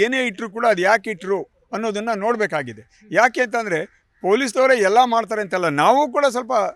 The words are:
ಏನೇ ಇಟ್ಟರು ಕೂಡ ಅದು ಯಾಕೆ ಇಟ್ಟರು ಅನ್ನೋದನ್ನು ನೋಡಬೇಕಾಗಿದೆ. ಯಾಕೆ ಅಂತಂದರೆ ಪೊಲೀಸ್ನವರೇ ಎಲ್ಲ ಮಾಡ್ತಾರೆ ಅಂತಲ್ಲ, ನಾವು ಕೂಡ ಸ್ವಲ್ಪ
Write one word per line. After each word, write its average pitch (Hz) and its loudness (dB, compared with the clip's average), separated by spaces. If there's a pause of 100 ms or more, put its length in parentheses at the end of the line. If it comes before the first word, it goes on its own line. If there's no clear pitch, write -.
ಏನೇ 254 -2
ಇಟ್ಟರು 214 -8
ಕೂಡ 233 -4
ಅದು 196 2
ಯಾಕೆ 214 0
ಇಟ್ಟರು 190 -6 (300)
ಅನ್ನೋದನ್ನು 214 -6
ನೋಡಬೇಕಾಗಿದೆ. 160 -4 (300)
ಯಾಕೆ 226 2
ಅಂತಂದರೆ 220 -2 (420)
ಪೊಲೀಸ್ನವರೇ 254 2
ಎಲ್ಲ 208 2
ಮಾಡ್ತಾರೆ 226 -2
ಅಂತಲ್ಲ, 180 -2
ನಾವು 233 4
ಕೂಡ 285 0
ಸ್ವಲ್ಪ 240 -2 (220)